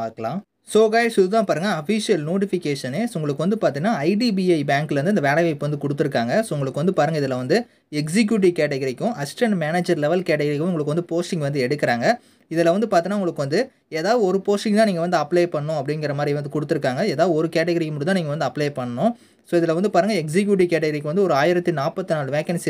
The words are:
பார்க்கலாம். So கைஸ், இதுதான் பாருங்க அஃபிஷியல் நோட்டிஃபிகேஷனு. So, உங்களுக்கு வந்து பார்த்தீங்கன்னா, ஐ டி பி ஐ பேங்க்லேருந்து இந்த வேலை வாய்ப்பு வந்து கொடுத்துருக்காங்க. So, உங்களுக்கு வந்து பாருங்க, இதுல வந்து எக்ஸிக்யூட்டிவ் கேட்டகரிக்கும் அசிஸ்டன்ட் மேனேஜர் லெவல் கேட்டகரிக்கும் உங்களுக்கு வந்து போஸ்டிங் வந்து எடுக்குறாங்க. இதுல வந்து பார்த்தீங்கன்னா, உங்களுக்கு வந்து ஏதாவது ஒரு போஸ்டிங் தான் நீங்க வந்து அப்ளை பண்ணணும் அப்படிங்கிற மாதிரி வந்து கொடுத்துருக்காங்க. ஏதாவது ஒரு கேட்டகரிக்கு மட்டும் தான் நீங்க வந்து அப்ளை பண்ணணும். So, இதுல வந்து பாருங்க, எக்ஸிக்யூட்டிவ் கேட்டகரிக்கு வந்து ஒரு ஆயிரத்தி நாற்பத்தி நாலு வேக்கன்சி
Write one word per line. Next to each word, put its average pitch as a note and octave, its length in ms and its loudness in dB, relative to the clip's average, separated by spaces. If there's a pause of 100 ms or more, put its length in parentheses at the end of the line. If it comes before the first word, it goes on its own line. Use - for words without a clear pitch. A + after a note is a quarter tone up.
பார்க்கலாம். A2+ 380 -6 (320)
So G#3+ 100 6 (100)
கைஸ், A#3 280 2
இதுதான் G3 280 2
பாருங்க E3+ 300 0
அஃபிஷியல் G3 500 -2
நோட்டிஃபிகேஷனு. E3 800 -4
So, - 100 -10
உங்களுக்கு D3 260 -4
வந்து G#3+ 180 0
பார்த்தீங்கன்னா, E3+ 300 0 (140)
ஐ F3 40 2 (100)
டி B3 160 2
பி F#3+ 80 0 (100)
ஐ D3+ 60 0 (100)
பேங்க்லேருந்து D3 440 0
இந்த D3 120 2
வேலை D3+ 200 4
வாய்ப்பு D3 200 -2
வந்து D3 160 -4
கொடுத்துருக்காங்க. C#3 500 0 (140)
So, - 100 -6
உங்களுக்கு C#3 260 -4
வந்து F#3 180 2
பாருங்க, D#3 220 2
இதுல C3 200 -2
வந்து C#3 140 2 (460)
எக்ஸிக்யூட்டிவ் F#3+ 580 2
கேட்டகரிக்கும் C#3+ 520 -2 (100)
அசிஸ்டன்ட் G#3 420 0
மேனேஜர் E3+ 400 0
லெவல் F3+ 260 2
கேட்டகரிக்கும் D3 400 0
உங்களுக்கு D3 240 0
வந்து E3+ 160 -2
போஸ்டிங் E3+ 360 -2
வந்து C#3+ 200 -2
எடுக்குறாங்க. C3 400 0 (480)
இதுல E3 220 4
வந்து A3 180 0
பார்த்தீங்கன்னா, F#3 260 2
உங்களுக்கு D#3 260 -2
வந்து D#3 140 0 (380)
ஏதாவது A3 300 2
ஒரு F#3+ 180 2
போஸ்டிங் G#3 340 2
தான் G#3+ 100 4
நீங்க E3 140 -2
வந்து F3 180 0
அப்ளை F3 220 2 (120)
பண்ணணும் D3+ 240 -2
அப்படிங்கிற D3 400 -4
மாதிரி D3 180 0
வந்து C#3+ 180 -8
கொடுத்துருக்காங்க. D3 460 -2 (120)
ஏதாவது E3 260 2
ஒரு E3 80 0 (100)
கேட்டகரிக்கு E3 360 0
மட்டும் D3 180 -2
தான் F#3+ 80 0
நீங்க D3 140 -4
வந்து D3+ 160 -2
அப்ளை D3 200 -2 (100)
பண்ணணும். B2 320 -2 (360)
So, - 120 -4
இதுல E3 180 0
வந்து G3+ 160 0
பாருங்க, G#3+ 280 2
எக்ஸிக்யூட்டிவ் F#3 500 2
கேட்டகரிக்கு D3+ 400 -2
வந்து G3 140 2
ஒரு D#3+ 160 2
ஆயிரத்தி F3 380 2
நாற்பத்தி E3 360 -4
நாலு C#3 200 -4
வேக்கன்சி D#3+ 340 -2